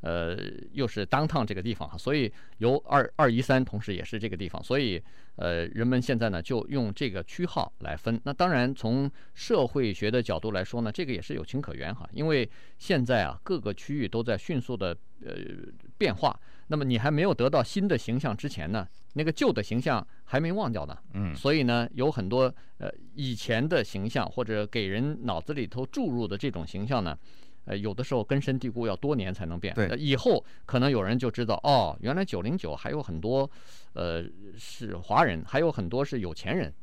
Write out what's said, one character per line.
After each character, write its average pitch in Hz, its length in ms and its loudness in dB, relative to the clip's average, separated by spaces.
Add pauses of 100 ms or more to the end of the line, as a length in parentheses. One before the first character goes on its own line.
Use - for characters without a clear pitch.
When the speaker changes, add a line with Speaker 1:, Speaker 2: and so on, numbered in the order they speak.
Speaker 1:
呃， 85 340 -2 (380)
又 135 160 0
是 104 180 -2
downtown 147 380 2
这 104 100 -4
个 90 60 -4
地 107 140 -2
方 78 120 -8
哈， 82 120 -10
所 135 160 0
以 131 180 2 (240)
由 123 320 2
二， 135 280 4
二 143 140 6
一 117 120 4
三 131 200 6
同 123 160 -2
时 104 160 -4
也 87 80 -6
是 107 160 -6
这 107 80 -4
个 101 80 -4
地 92 140 -4
方， - 160 -6
所 127 140 0
以， 104 240 0 (340)
呃， 85 300 0
人 113 200 0
们 127 140 4
现 120 180 0
在 113 120 2
呢 87 100 0
就 107 280 -2
用 120 260 0
这 131 160 -2
个 92 140 -4
区 - 200 -4
号 - 260 -2 (100)
来 73 140 -4
分。 113 300 -2
那 139 80 -2
当 175 160 4
然， 135 260 4
从 131 360 2 (240)
社 165 320 4
会 117 260 0
学 104 180 0
的 120 120 4
角 90 180 0
度 110 120 -4
来 95 120 0
说 120 160 -4
呢， 110 100 0
这 170 140 -2
个 131 80 -4
也 101 80 -2
是 - 140 -6
有 - 100 -2
情 - 160 -2
可 - 140 -6
原 90 200 -4
哈， - 200 -8
因 151 140 0
为 135 200 4 (300)
现 147 260 2
在 117 200 6
啊， 67 180 -2
各 175 180 -2
个 104 140 -2
区 - 240 -6
域 117 100 0
都 113 140 0
在 113 160 2
迅 156 200 -2
速 123 160 -2
的， 92 220 -2 (260)
呃， - 120 -8 (640)
变 156 160 4
化。 131 200 4 (340)
那 156 80 0
么 147 80 2
你 127 120 4
还 120 140 4
没 147 100 4
有 180 140 6
得 123 160 4
到 143 120 4
新 196 240 0
的 170 120 4
形 120 200 0
象 135 160 0
之 123 140 -4
前 82 240 -4
呢， 104 140 0 (260)
那 147 100 0
个 160 80 2
旧 226 220 4
的 107 100 0
形 110 160 0
象 127 280 2 (180)
还 131 160 2
没 165 120 2
忘 190 200 0
掉 80 140 -2
呢。 - 100 -8 (160)
Speaker 2:
嗯。 95 240 -2
Speaker 1:
所 135 160 2
以 156 120 6
呢， 120 280 4
有 123 180 2
很 98 200 0
多， 127 140 6 (340)
呃， - 120 -6 (240)
以 131 200 -4
前 113 340 0
的 156 160 4
形 98 240 -4
象 120 180 0
或 - 160 -4
者 107 260 0
给 104 180 -2
人 120 400 0
脑 95 120 0
子 107 140 -6
里 139 140 -2
头 123 180 -4
注 226 260 0
入 120 160 0
的 98 120 -4
这 143 120 0
种 82 160 -4
形 98 200 -4
象 123 180 2
呢， 76 140 -2 (480)
呃， 98 100 -4
有 104 160 -2
的 107 100 -4
时 135 120 -2
候 110 100 4
根 139 160 2
深 131 180 0
蒂 123 120 -2
固， 117 160 -2
要 98 100 0
多 143 180 0
年 95 200 0
才 95 100 -6
能 85 160 -4
变。 85 140 -4
Speaker 2:
对。 104 140 2
Speaker 1:
呃， 110 100 -2
以 139 180 2
后 151 260 4 (220)
可 - 140 2
能 131 120 6
有 117 120 4
人 107 160 2
就 127 120 0
知 120 140 -2
道， 107 180 2
哦， 113 380 6
原 127 160 0
来 190 80 2
九 107 160 -2
零 123 160 0
九 80 180 -4
还 - 160 -4
有 147 120 -2
很 82 180 -4
多， 131 300 2 (420)
呃， 85 320 -2 (320)
是 107 400 -8
华 104 280 4
人， 85 220 0
还 139 140 2
有 160 100 4
很 104 200 -2
多 127 120 0
是 139 180 -2
有 87 120 -4
钱 92 240 -2
人。 113 160 -2 (100)